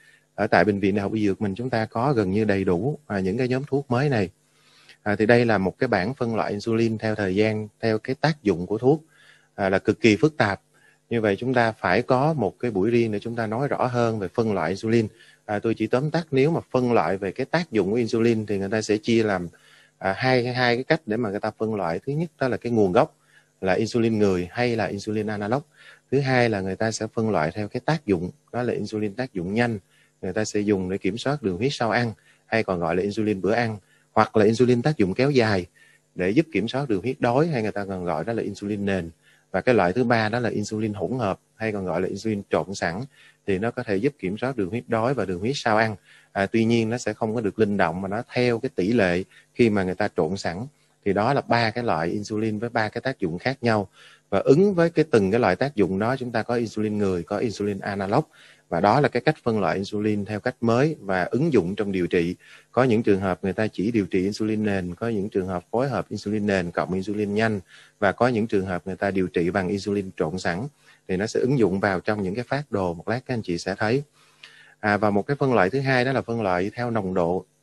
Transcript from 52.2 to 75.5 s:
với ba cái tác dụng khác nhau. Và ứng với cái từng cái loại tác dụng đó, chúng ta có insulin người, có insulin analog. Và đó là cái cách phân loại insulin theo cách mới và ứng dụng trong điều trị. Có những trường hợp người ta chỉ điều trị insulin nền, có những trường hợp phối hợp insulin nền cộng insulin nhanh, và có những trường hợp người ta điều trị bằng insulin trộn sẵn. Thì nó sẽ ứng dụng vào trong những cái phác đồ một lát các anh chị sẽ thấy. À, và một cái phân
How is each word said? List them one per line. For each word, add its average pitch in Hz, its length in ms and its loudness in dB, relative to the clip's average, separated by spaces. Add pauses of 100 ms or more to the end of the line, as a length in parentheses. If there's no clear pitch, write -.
với 117 100 -6
ba 110 200 -2
cái 120 120 -8
tác 131 180 -6
dụng 87 180 -4
khác 131 240 -4
nhau. 110 280 2 (400)
Và 98 100 2
ứng 185 340 6
với 170 160 4
cái 156 220 2
từng 98 200 4
cái - 80 4
loại 92 160 4
tác 139 200 -2
dụng 95 240 2
đó, 120 200 0
chúng 123 120 -6
ta 110 120 -2
có 120 120 -4
insulin 107 420 -2
người, 92 260 0
có 101 140 -4
insulin 101 420 -2
analog. 101 440 0 (460)
Và 85 100 -2
đó 104 200 4
là 139 80 4
cái 120 140 -4
cách - 220 0
phân 110 160 0
loại 85 160 0
insulin 104 500 -2
theo 104 140 -6
cách 127 220 -4
mới 123 380 2
và 95 240 -2
ứng 156 300 0
dụng 95 220 2
trong 101 160 -4
điều 90 160 0
trị. 87 280 0 (360)
Có 123 120 2
những 117 200 2
trường 101 160 4
hợp 92 240 -2
người 95 100 -2
ta 110 140 -2
chỉ 101 240 -4
điều 104 140 0
trị 92 180 -2
insulin 107 400 -2
nền, 92 320 -4
có 117 140 -6
những 104 200 -4
trường 92 180 -2
hợp 90 240 -6
phối 131 180 0
hợp 101 200 -4
insulin 104 380 -4
nền 92 240 0
cộng 85 220 -2
insulin 101 420 -4
nhanh, 110 240 0 (400)
và 98 120 4
có 120 160 2
những 113 200 0
trường 95 180 0
hợp 90 220 -6
người 92 80 -6
ta 101 160 -2
điều 95 160 0
trị 87 220 0
bằng 92 180 0
insulin 101 500 -2
trộn 87 220 -2
sẵn. 98 280 -4 (400)
Thì 92 100 -2
nó 101 100 -2
sẽ - 120 -4
ứng 131 200 2
dụng 98 200 2
vào 95 200 0
trong 107 240 -2
những 92 120 -4
cái 120 120 -6
phác 143 240 -6
đồ 92 220 -2
một 85 140 -14
lát 117 180 -2
các 131 80 -6
anh 113 80 -4
chị 85 160 -4
sẽ 92 180 -6
thấy. 120 280 0 (760)
À, 104 180 0
và 104 120 0
một 101 180 0
cái - 120 -2
phân 131 140 2